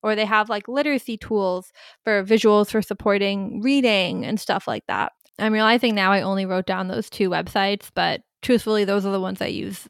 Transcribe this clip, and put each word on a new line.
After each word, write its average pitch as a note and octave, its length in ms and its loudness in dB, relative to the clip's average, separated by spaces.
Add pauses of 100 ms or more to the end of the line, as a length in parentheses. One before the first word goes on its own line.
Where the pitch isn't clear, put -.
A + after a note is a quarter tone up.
Or G#3+ 120 0
they G#3+ 100 0
have, G#3+ 220 2
like, G#3 200 -4
literacy C4+ 500 -2
tools F#3 540 -2 (320)
for G#3 200 0
visuals G#3 460 4
for A3 120 0
supporting G3+ 800 -2
reading G#3+ 640 2
and G#3+ 140 -2
stuff - 280 -4
like - 200 -6
that. - 260 -4 (260)
I'm G#3+ 140 0
realizing A3 420 2
now F#3+ 160 2
I G3 100 4
only F#3+ 240 -2
wrote F#3 220 -2
down F#3 200 -4
those - 220 -6
two F#3+ 200 0
websites, G3 640 -2
but F3 280 -2 (220)
truthfully, G#3+ 420 2
those G3 200 0
are G3 60 -2
the G3 80 0
ones F#3 220 -4
I - 60 -4
use - 420 -8